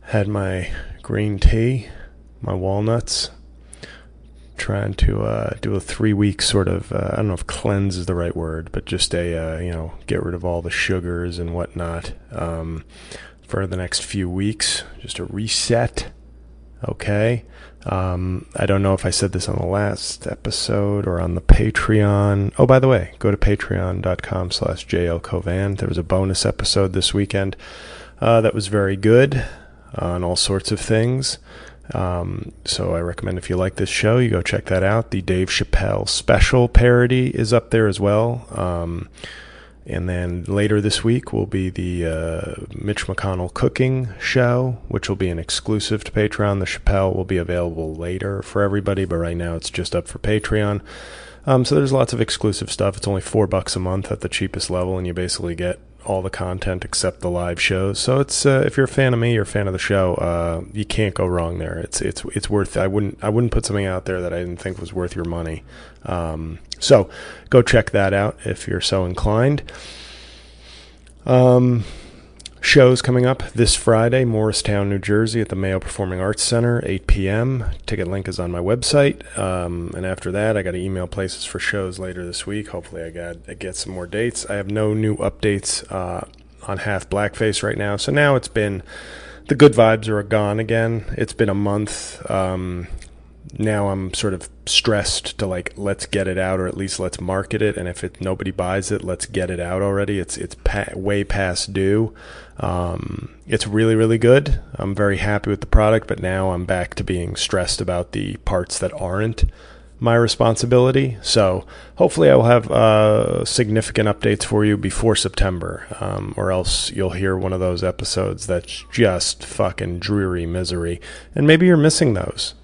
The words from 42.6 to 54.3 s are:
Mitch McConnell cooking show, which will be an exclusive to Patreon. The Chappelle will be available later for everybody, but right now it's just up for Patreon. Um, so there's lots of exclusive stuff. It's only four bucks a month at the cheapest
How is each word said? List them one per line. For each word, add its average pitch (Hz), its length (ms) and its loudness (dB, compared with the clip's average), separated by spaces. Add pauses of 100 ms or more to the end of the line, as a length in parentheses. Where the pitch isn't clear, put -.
Mitch - 320 -4
McConnell 92 480 -4
cooking 131 560 0 (100)
show, 123 680 0
which - 200 -4
will 98 80 -2
be 95 140 -2
an 85 80 -4
exclusive 107 680 -2
to - 60 -12
Patreon. 104 460 0
The 92 80 -2
Chappelle 95 500 2
will 92 80 -2
be 92 140 -2
available 85 560 -2
later 95 480 -6
for - 220 -2
everybody, 98 420 0
but 87 120 -2
right 85 200 -2
now 85 160 -4
it's - 160 -6
just - 260 -6
up 87 120 -2
for - 100 -14
Patreon. 104 640 0 (640)
Um, 131 200 4
so 143 100 2
there's 139 180 4
lots 127 200 2
of 117 60 -4
exclusive 107 520 -2
stuff. 98 260 -2
It's - 100 -4
only 95 140 0
four 110 240 2
bucks 92 300 -2
a 92 40 -2
month 92 320 -4
at - 100 -6
the 92 60 -6
cheapest - 440 -4